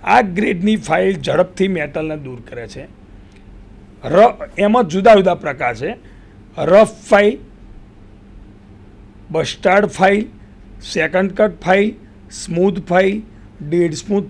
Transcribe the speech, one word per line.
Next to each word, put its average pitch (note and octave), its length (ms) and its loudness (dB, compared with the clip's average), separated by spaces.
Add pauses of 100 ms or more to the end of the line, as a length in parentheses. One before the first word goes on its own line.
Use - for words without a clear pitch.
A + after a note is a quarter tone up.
આ A3+ 180 4
ગ્રેડની G3+ 540 -2
ફાઇલ F3+ 460 -2
ઝડપથી F3 460 -2
મેટલને D#3 500 -6
દૂર B2+ 320 -16
કરે A#2+ 180 -14
છે. B2+ 160 -18 (1200)
ર-, F#3 520 2
એમાં G#3+ 260 2
જુદા G3 320 4
જુદા F#3 200 2
પ્રકાર C3+ 400 -6
છે. D3+ 200 -8 (640)
રફ F#3 520 2
ફાઇલ, G#3 280 4 (1900)
બસ્ટાર્ડ F3+ 540 0
ફાઇલ, G3+ 400 0 (680)
સેકન્ડ F3 400 -2
કટ G#3 280 -2
ફાઇલ, G3+ 320 2 (380)
સ્મૂથ F3 560 -4
ફાઇલ, G3 340 0 (480)
ડેડ E3+ 240 0
સ્મૂથ G3+ 360 -4